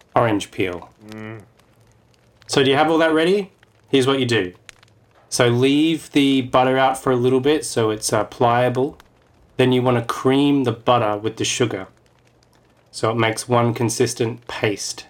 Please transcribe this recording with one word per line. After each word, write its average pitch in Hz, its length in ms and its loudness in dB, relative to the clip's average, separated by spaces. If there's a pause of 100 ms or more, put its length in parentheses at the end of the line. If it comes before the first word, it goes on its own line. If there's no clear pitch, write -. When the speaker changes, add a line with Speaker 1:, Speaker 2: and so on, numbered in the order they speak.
(140)
Speaker 1:
orange 110 360 0
peel. 90 400 -6 (180)
Speaker 2:
Mm. 110 320 -16 (1040)
Speaker 1:
So - 160 0
do 131 80 2
you 135 60 2
have 156 140 2
all 160 80 2
that 160 140 2
ready? 185 380 0 (380)
Here's 131 180 2
what 135 120 2
you 127 80 -2
do. 101 260 -2 (760)
So 123 180 2
leave 143 640 2
the 139 300 2
butter 131 360 2
out 131 240 0
for 135 80 0
a 127 60 2
little 127 240 2
bit 147 240 0
so 110 260 -2
it's, 107 220 -6
uh, 107 120 0
pliable. 123 760 0 (580)
Then 127 160 4
you 127 100 2
wanna 120 200 0
cream 139 600 0
the 117 80 0
butter 113 440 0
with 107 200 -6
the 110 80 -4
sugar, 98 440 -4 (1000)
so - 200 -4
it 117 60 -2
makes 113 320 -2
one 117 260 2
consistent 117 720 -2
paste, - 640 -6